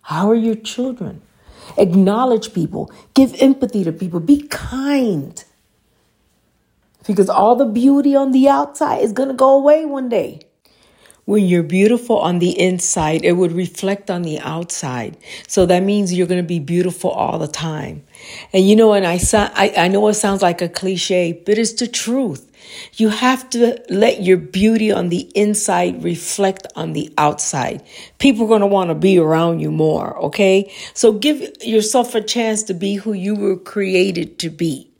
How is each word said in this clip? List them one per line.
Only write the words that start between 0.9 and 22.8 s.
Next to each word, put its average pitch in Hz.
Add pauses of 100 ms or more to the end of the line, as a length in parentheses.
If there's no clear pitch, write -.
Acknowledge 208
people. - (240)
Give 269
empathy 262
to 165
people. 170
Be 285
kind. 254 (1600)
Because 190
all 220
the 254
beauty 277
on 277
the 269
outside -
is 226
gonna 269
go 262
away 302
one 269
day. 180 (880)
When 202
you're 175
beautiful 208
on 175
the 175
inside, 175
it 175
would 175
reflect 190
on 175
the 156
outside. 143 (280)
So 185
that 180
means 196
you're 180
gonna 180
be 170
beautiful 175
all -
the 156
time. 156 (500)
And 190
you 208
know, 220
and 196
I 175
sa-, 202
I, -
I 170
know 202
it 214
sounds 196
like 175
a 175
cliche, 180 (120)
but 208
it's 226
the 240
truth. 233 (460)